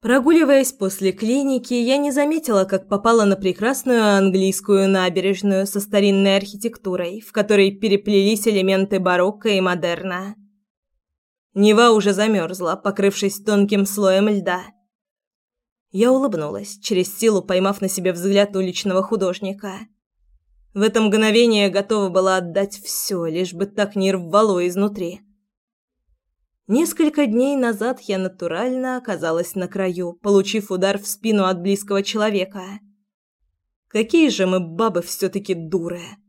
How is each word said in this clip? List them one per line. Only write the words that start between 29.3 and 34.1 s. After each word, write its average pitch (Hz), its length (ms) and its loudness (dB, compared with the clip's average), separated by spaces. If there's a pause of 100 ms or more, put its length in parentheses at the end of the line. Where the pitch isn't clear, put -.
на 185 120 -4
краю, 180 460 -6
получив 202 580 0
удар 190 260 0
в 202 80 -10
спину 214 380 0
от 185 160 -2
близкого 196 420 -2
человека. 202 640 -4 (1300)
Какие 262 400 2